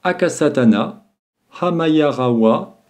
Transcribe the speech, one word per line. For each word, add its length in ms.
Akasatana, 1000
Hamayarawa, 1300